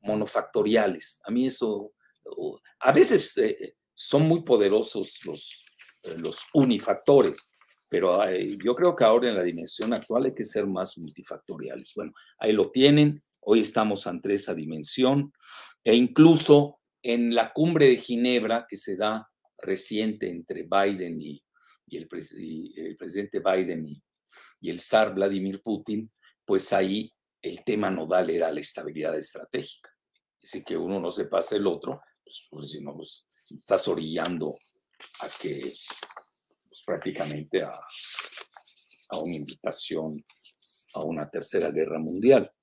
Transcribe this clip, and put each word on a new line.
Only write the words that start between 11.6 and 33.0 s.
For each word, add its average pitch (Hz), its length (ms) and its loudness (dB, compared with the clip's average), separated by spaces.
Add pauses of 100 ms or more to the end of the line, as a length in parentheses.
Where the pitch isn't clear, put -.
Bueno, 78 180 -10 (260)
ahí 107 140 2
lo 104 180 4
tienen, 147 520 6 (180)
hoy 110 200 4
estamos 107 460 0
ante 90 280 -4
esa 98 200 -4
dimensión, 127 800 -2 (500)
e 113 120 6
incluso 147 880 8 (200)
en 120 340 0
la 117 200 2
cumbre 156 320 4
de 127 100 8
Ginebra 120 720 0
que 101 80 -14
se 98 200 -8
da 110 340 -4 (260)
reciente 107 720 -4
entre 85 360 -10
Biden 92 540 0
y, 73 240 -12 (440)
y - 100 -14
el 80 120 -12
pres-, - 300 -14
y 80 400 -12
el 82 180 -12
presidente 95 440 -8
Biden 87 460 0
y 73 160 -16 (580)
y 87 100 -8
el 87 100 -6
zar 107 340 2
Vladimir 98 480 -2
Putin, 110 480 -6 (340)
pues - 280 0
ahí 98 400 0 (280)
el - 240 -10
tema - 260 -2
nodal 90 400 0
era 82 200 0
la 73 100 -6
estabilidad 78 560 -6
estratégica. - 720 -10 (520)
Así - 220 -10
que - 120 -6
uno 87 220 -4
no 87 120 -4
se 95 160 -6
pasa - 300 -2
el 101 100 0
otro, 95 340 -4 (240)
pues, - 260 -18
pues, - 200 -14
si 76 120 -12
no, 71 140 -14
pues, - 300 -18 (240)